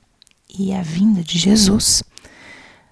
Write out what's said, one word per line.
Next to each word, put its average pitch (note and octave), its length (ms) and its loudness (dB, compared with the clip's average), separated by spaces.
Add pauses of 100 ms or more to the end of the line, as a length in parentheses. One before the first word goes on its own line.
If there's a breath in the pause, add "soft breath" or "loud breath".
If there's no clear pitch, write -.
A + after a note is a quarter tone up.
(480)
E F#3+ 260 -6
a F#3 80 -6
vinda F3+ 420 0
de F3 140 -6
Jesus, G3+ 680 2 (880 loud breath)